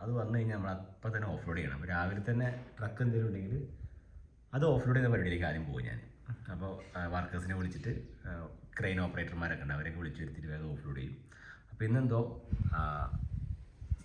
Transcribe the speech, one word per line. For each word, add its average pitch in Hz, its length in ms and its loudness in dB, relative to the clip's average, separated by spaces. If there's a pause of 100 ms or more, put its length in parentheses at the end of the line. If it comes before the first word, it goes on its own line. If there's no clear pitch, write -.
അത് 113 80 -2 (100)
വന്നു 110 180 2
കഴിഞ്ഞാൽ 110 180 2
നമ്മൾ 95 140 0
അപ്പം 92 460 -4
തന്നെ 104 180 0
ഓഫ് - 140 -4
ലോഡ് 85 100 0
ചെയ്യണം. 69 200 -2
അപ്പോൾ 87 160 -4
രാവിലെ 95 380 0
തന്നെ 123 180 4 (280)
ട്രക്ക് 110 240 -2
എന്തെങ്കിലും 113 280 4
ഉണ്ടെങ്കിൽ 98 240 -2 (1000)
അത് 139 100 6
ഓഫ് 143 220 6
ലോഡ് 123 100 6
ചെയ്യുന്ന 123 180 6
പരിപാടിയിലേക്ക് 87 380 2
ആദ്യം 80 180 -2
പോകും 64 200 -2
ഞാൻ. - 100 -6 (520)
അപ്പോൾ, 92 460 -6
ആ, - 80 0
വർക്കേഴ്സിനെ 90 520 0
വിളിച്ചിട്ട്, - 340 -2 (360)
ആ, - 20 -6 (480)
ക്രെയിൻ 95 220 2
ഓപ്പറേറ്റർമാരൊക്കെ 85 640 -2
ഉണ്ട് 71 100 -2
അവരെയൊക്കെ 80 280 -4
വിളിച്ചു 80 200 -6
വരുത്തിയിട്ട് 76 300 -6
വേഗം 78 200 -4
ഓഫ് 71 140 -6
ലോഡ് 67 140 -4
ചെയ്യും. - 140 -6 (560)
അപ്പോൾ - 140 -2
ഇന്നെന്തോ, 117 360 6 (580)
ആ, - 20 4 (1200)